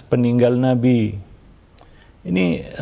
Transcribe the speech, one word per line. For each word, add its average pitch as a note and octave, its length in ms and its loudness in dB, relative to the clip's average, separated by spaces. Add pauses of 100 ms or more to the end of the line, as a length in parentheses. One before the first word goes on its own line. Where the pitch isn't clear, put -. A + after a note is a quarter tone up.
peninggal A#2+ 480 2
Nabi." B2 640 0 (1080)
Ini F3 560 -2